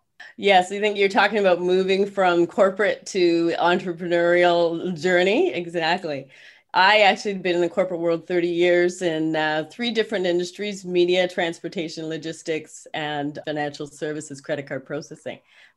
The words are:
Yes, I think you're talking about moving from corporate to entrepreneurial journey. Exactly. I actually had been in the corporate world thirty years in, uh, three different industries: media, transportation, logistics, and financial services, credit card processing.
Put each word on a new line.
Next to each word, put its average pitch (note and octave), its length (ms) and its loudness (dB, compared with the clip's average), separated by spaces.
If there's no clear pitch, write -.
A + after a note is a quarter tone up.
Yes, G3 360 4
I G3+ 80 -4
think G#3 160 0
you're G3 120 2
talking G3+ 300 2
about F3+ 220 4
moving F#3+ 460 2
from F3+ 400 2
corporate G3 600 0
to E3+ 520 2
entrepreneurial E3+ 1400 2
journey. F#3 520 2
Exactly. E3 760 -4
I G#3 300 6
actually G#3 320 2
had F#3 80 -8
been F3 140 0
in F3 40 2
the E3+ 80 2
corporate F3+ 320 -2
world E3+ 260 -2
thirty F3 220 -2
years F3 540 2
in, D#3+ 340 -2
uh, D#3 340 -2
three A#3+ 200 -6
different G#3+ 360 -2
industries: F#3 580 -4
media, F3+ 440 2
transportation, E3+ 800 -8
logistics, D#3+ 840 -10
and D3 500 -6
financial D3 420 -6
services, D3+ 540 -10
credit C#3+ 260 -8
card C3+ 200 -10
processing. D#3 540 -12